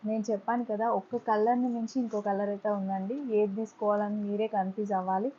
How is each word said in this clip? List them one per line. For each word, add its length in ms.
నేను 220
చెప్పాను 400
కదా, 160
ఒక్క 220
కలర్ని 460
మించి 260
ఇంకో 260
కలర్ 280
అయితే 240
ఉందండి. 360
ఏది 220
తీసుకోవాలని 680
మీరే 220
కన్ఫ్యూజ్ 420
అవ్వాలి 400